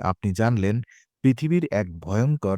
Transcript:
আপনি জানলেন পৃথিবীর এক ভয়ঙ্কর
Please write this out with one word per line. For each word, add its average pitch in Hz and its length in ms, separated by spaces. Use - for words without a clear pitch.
আপনি 95 320
জানলেন 110 420
পৃথিবীর 156 480
এক 101 160
ভয়ঙ্কর 107 580